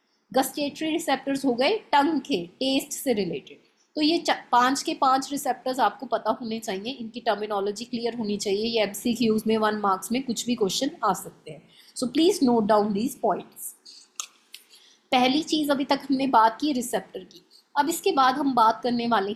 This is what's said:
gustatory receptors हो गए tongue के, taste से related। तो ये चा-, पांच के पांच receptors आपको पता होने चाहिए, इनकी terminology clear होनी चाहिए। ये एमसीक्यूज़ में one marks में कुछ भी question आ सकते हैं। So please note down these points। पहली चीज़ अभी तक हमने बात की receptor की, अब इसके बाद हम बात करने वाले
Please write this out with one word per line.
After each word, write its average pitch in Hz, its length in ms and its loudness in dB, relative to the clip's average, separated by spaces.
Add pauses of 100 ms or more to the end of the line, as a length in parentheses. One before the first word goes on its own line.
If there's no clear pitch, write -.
(380)
gustatory 285 440 -4
receptors 277 600 -2
हो 262 100 2
गए 294 240 0
tongue 294 420 2
के, 180 260 -4
taste 269 460 -2
से - 200 -2
related। 175 460 -4 (360)
तो 302 80 -2
ये 320 160 2
चा-, - 340 -2
पांच 254 300 4
के 320 120 -4
पांच 269 380 2
receptors 254 460 -4
आपको 220 280 0
पता 214 240 -2
होने 226 300 -4
चाहिए, 214 320 -6
इनकी 240 280 -12
terminology 208 640 -2
clear 233 300 -4
होनी 208 220 -4
चाहिए। 202 280 -2
ये 226 180 0
एमसीक्यूज़ 220 640 0
में 220 120 2
one 214 160 2
marks 202 380 0
में 262 100 0
कुछ - 240 -6
भी 240 80 0
question 226 360 0 (140)
आ 202 80 2
सकते - 380 -8
हैं। - 180 -18 (340)
So 247 100 -4
please 330 360 4
note 226 200 4
down 214 160 6
these 214 300 -2
points। - 580 -4 (1400)
पहली 262 300 2
चीज़ 302 280 -2
अभी 277 140 0
तक 277 180 -2
हमने 269 240 -2
बात 392 340 4
की 294 120 0
receptor 226 480 -4
की, - 240 -20 (340)
अब 285 100 2
इसके 349 240 -2
बाद 269 220 4
हम 277 200 0
बात 226 280 4
करने 240 240 0
वाले 208 300 0